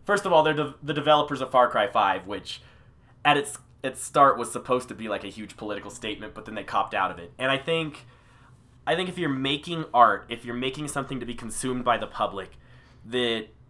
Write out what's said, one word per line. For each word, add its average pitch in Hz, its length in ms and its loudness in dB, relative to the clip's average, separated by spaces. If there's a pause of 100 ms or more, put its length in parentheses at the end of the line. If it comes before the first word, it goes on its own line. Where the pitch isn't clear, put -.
first 196 200 0
of 180 80 4
all, 156 100 8
they're 151 100 4
de-, 147 300 -2
the 147 100 -4
developers 147 460 4
of 127 120 -4
Far 123 180 6
Cry 107 180 2
Five, 98 400 2
which - 340 -10 (640)
at 147 140 6
its, 143 200 -4 (260)
its 131 200 -6
start 135 340 6
was 117 140 -6
supposed 127 380 -2
to 104 60 -10
be, 110 120 -10
like, 101 160 -4
a 101 60 -10
huge 104 260 -14
political 104 360 -8
statement, 107 420 -10
but - 120 -14
then 110 100 -12
they 101 80 -8
copped 98 300 -2
out 95 180 0
of 85 80 -12
it. 87 180 -16
And 131 140 0
I 135 60 2
think, 160 480 -4 (800)
I 151 100 0
think 180 120 -2
if 175 100 -8
you're 170 120 -2
making 151 640 -4
art, 113 360 6
if 117 140 -8
you're 120 120 -8
making 135 340 -4
something 135 300 -6
to 120 60 -8
be 120 80 -8
consumed 120 520 -6
by 117 120 4
the 104 100 -6
public, 98 440 -6 (540)
that 113 420 -2 (220)